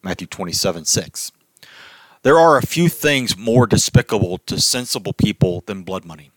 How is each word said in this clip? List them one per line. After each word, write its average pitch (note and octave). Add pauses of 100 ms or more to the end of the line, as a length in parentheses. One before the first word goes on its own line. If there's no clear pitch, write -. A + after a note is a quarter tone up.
Matthew F#2
twenty-seven E2+
six. - (920)
There D3+
are D#3+
a A#2+
few E3+
things C3+
more A#2
despicable F#2+
to -
sensible A#2+
people F#2
than F#2+
blood F#2
money. D2+